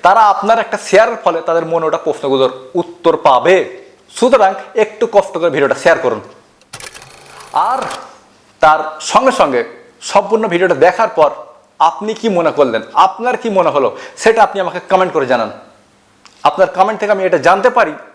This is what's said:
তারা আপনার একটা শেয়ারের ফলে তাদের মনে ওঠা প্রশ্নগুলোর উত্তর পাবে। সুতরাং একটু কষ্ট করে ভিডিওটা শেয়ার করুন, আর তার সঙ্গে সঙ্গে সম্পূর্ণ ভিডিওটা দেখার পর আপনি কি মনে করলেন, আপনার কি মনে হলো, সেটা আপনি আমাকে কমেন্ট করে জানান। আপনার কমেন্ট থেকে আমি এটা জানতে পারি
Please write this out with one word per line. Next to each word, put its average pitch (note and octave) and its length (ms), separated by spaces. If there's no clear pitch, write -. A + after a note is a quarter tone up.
তারা G3 180
আপনার G#3+ 400
একটা G#3 180
শেয়ারের A3 460
ফলে E3 180
তাদের E3 240
মনে D#3+ 200
ওঠা D#3 120
প্রশ্নগুলোর C3+ 760
উত্তর E3+ 440
পাবে। D#3 680
সুতরাং A3+ 380
একটু A3 360
কষ্ট - 260
করে E3 120
ভিডিওটা C#3 260
শেয়ার D#3+ 240
করুন, A2+ 220
আর G#3+ 240
তার D#3 400
সঙ্গে - 320
সঙ্গে C3 320
সম্পূর্ণ G#3 460
ভিডিওটা F3 280
দেখার F3+ 320
পর D3+ 220
আপনি E3+ 340
কি A3 160
মনে E3+ 220
করলেন, B2 300
আপনার A3 440
কি A#3+ 120
মনে F#3 200
হলো, C3+ 280
সেটা A3+ 260
আপনি G3 180
আমাকে F3 180
কমেন্ট F#3 240
করে C#3+ 120
জানান। A#2 260
আপনার F3 240
কমেন্ট F#3+ 320
থেকে G#3 120
আমি G3 120
এটা F3 140
জানতে E3+ 320
পারি E3 240